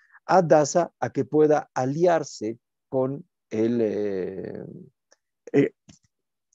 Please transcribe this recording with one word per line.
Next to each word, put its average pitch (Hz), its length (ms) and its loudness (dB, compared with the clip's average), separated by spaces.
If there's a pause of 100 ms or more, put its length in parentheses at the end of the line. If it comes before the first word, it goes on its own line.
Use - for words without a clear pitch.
(240)
a 185 180 4
Daza 160 560 2
a 120 120 -6
que 135 140 -2
pueda 151 500 2
aliarse 139 840 -2 (300)
con 135 360 -4 (260)
el, 117 300 0
eh, 98 840 -4 (880)
eh, - 200 2 (840)